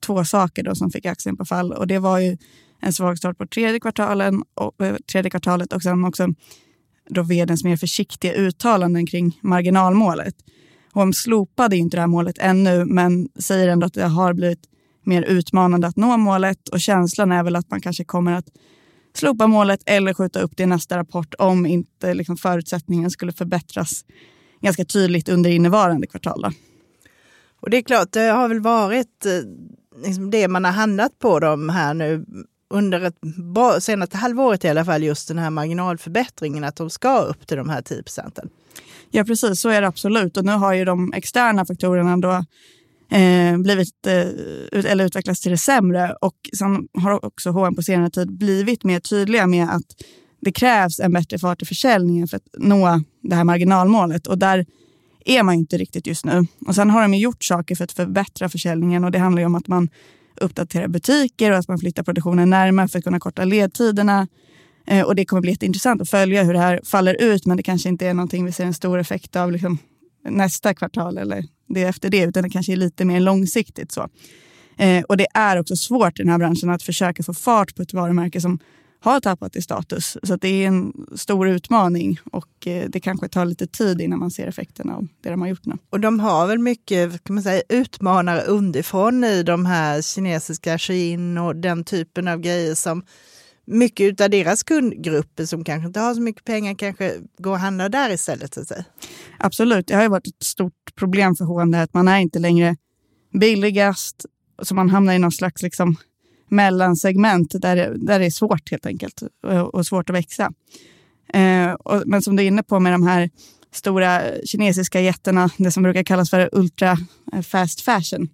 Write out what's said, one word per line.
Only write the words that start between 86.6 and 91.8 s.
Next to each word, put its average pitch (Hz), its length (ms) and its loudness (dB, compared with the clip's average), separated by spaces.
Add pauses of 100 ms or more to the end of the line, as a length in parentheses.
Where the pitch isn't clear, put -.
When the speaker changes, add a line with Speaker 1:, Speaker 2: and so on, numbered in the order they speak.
Speaker 2:
kan 190 100 -6
man 208 80 -2
säga, 190 260 0
utmanare 185 720 0
underifrån 202 840 0
i 202 180 2
de 175 240 0
här 156 360 0
kinesiska 165 760 -4
Shein 175 600 -4
och 170 180 -4
den 170 280 -4